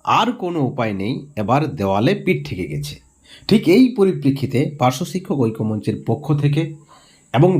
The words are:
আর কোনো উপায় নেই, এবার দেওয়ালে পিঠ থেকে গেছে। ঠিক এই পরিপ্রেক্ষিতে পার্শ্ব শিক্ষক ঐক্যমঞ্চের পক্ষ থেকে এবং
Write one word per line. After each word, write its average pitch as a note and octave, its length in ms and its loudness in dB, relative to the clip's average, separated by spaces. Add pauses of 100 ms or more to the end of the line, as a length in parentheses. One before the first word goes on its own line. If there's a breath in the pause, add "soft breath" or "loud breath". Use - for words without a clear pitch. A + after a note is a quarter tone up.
(100)
আর F#3 260 2
কোনো F3 280 -6
উপায় A2+ 300 -2
নেই, G2 200 -4 (220)
এবার A2+ 240 0 (140)
দেওয়ালে G2+ 380 0 (100)
পিঠ F3 240 0
থেকে - 200 -6
গেছে। - 280 -8 (520 loud breath)
ঠিক G#3+ 220 4
এই A3 160 8 (100)
পরিপ্রেক্ষিতে C#3+ 640 0 (180)
পার্শ্ব C3 280 0
শিক্ষক F#3 340 -6
ঐক্যমঞ্চের A2 560 -2 (100)
পক্ষ - 200 -2 (140)
থেকে D3 220 2 (720 soft breath)
এবং F3 260 6